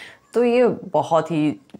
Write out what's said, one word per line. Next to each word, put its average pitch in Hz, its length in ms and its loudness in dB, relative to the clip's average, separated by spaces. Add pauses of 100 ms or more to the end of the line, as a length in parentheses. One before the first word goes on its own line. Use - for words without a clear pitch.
(340)
तो 240 100 2
ये 240 240 4
बहुत 160 640 -2
ही, 151 300 -2 (200)